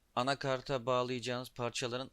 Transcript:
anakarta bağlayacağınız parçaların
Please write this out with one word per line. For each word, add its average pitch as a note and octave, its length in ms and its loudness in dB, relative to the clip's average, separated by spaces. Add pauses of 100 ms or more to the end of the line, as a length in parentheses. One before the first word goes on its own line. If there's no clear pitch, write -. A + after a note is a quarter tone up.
(160)
anakarta C3 680 0
bağlayacağınız B2 640 0
parçaların B2 640 -2